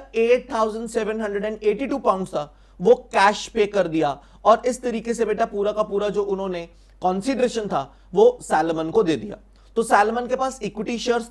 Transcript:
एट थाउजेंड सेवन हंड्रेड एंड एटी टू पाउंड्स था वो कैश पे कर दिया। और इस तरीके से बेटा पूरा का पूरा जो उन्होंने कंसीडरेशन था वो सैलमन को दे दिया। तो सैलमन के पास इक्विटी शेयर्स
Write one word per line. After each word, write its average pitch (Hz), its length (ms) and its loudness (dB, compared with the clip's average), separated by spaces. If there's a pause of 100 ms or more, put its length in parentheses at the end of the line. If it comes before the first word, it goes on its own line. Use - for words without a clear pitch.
(160)
एट 247 360 2
थाउजेंड 226 380 -2
सेवन 220 320 -4
हंड्रेड 202 240 -4
एंड 214 180 -6
एटी 214 240 0
टू 277 120 -2
पाउंड्स 190 320 0
था 147 220 -6 (260)
वो 220 160 6
कैश 208 520 2
पे 208 200 0
कर 202 200 0
दिया। 151 320 0 (260)
और 226 200 6
इस 247 160 -2
तरीके 226 320 -4
से 226 120 -2
बेटा 214 200 0
पूरा 208 260 -2
का 208 120 0
पूरा 202 260 -2
जो 202 140 -2
उन्होंने 190 420 -4 (360)
कंसीडरेशन 214 680 -2
था 175 140 -2 (320)
वो 233 280 6
सैलमन 160 480 -2
को 220 140 2
दे 165 120 0
दिया। 107 220 -8 (400)
तो 226 60 2
सैलमन 226 440 2
के 247 80 -4
पास 262 280 -4
इक्विटी 220 360 -6
शेयर्स 233 320 -2